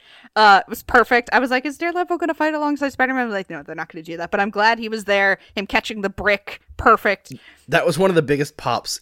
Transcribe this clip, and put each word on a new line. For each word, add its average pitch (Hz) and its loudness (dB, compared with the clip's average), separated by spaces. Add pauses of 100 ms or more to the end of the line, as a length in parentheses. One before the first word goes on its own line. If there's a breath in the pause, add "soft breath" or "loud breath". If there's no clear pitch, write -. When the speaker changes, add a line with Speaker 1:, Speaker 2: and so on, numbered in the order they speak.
(340 soft breath)
Speaker 1:
Uh, 208 8
it - -16
was 214 -10
perfect. 240 2
I - 2
was 254 -2
like, 262 -2
"Is 285 -8
Daredevil 349 -4
gonna 330 -2
fight 311 -2
alongside 294 -2
Spider-Man?" 262 -2
I'm 226 -6
like, 196 -8
"No, 156 -12
they're 160 -16
not 160 -12
gonna 165 -14
do 165 -12
that." 170 -10
But 202 0
I'm 202 -2
glad 214 2
he 226 -8
was 220 -8
there. 196 2 (180 soft breath)
Him 202 -6
catching 220 -4
the 196 -2
brick, 196 -4 (160)
perfect. 202 0 (340 soft breath)
Speaker 2:
That 143 0
was 156 0
one 190 4
of 185 0
the 160 4
biggest 143 -2
pops - -4